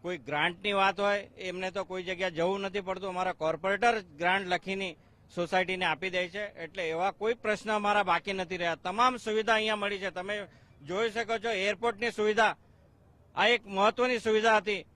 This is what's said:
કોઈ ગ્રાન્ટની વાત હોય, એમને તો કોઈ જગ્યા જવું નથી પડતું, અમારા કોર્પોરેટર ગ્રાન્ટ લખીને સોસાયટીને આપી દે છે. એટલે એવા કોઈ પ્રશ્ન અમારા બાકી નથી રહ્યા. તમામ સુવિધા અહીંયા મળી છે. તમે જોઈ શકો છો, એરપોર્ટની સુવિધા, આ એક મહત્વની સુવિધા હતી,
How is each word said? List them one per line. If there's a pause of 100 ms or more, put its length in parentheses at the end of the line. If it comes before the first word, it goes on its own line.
કોઈ
ગ્રાન્ટની
વાત
હોય,
એમને
તો
કોઈ
જગ્યા
જવું
નથી
પડતું,
અમારા
કોર્પોરેટર
ગ્રાન્ટ
લખીને (380)
સોસાયટીને
આપી
દે
છે.
એટલે
એવા
કોઈ
પ્રશ્ન
અમારા
બાકી
નથી
રહ્યા.
તમામ
સુવિધા
અહીંયા
મળી
છે.
તમે (340)
જોઈ
શકો
છો,
એરપોર્ટની
સુવિધા, (760)
આ
એક
મહત્વની
સુવિધા
હતી, (120)